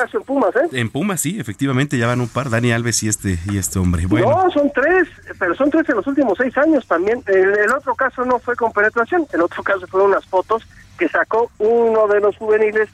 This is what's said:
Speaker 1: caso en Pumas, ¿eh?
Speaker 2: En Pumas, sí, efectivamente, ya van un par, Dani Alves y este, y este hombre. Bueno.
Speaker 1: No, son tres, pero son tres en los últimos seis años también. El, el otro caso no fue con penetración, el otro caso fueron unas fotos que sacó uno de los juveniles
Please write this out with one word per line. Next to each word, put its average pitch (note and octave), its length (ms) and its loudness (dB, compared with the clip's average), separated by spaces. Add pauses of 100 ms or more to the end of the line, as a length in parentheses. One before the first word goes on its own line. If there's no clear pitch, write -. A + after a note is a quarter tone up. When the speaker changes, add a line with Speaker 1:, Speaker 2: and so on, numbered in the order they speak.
Speaker 1:
caso A#3+ 140 -4
en G#3 80 -6
Pumas, C4 320 0
¿eh? D#4+ 160 2
Speaker 2:
En A#2+ 160 -2
Pumas, E3+ 320 -4
sí, F#3+ 180 -4
efectivamente, C3+ 600 -2
ya A#2 80 0
van B2 160 0
un A#2 60 -4
par, B2 200 -6
Dani A#2 240 0
Alves A#2 300 -2
y A2 60 -2
este, G2 300 -2 (120)
y G2+ 80 -2
este F#2+ 200 -4
hombre. F2+ 280 0
Bueno. F3 240 2
Speaker 1:
No, F4+ 200 2
son C#4+ 240 0
tres, E4 340 2 (300)
pero F3 160 -2
son C#4+ 160 0
tres D#4+ 200 0
en C4 60 0
los G3+ 100 -2
últimos C#4 320 0
seis B3+ 180 -2
años D4 300 2
también. G3+ 400 0
El, F#3+ 320 2
el G#3 140 2
otro C#4 220 -2
caso B3+ 300 -2
no B3 140 0
fue A#3+ 180 -6
con A3+ 160 -2
penetración, A#3 600 0
el D#4+ 80 0
otro - 200 -4
caso F#3 260 -2
fueron G3 240 2
unas - 140 0
fotos G3+ 400 -2 (320)
que E4+ 100 -2
sacó A3 500 -2
uno A3 500 2
de G#3 120 2
los G3+ 180 0
juveniles G#3+ 560 0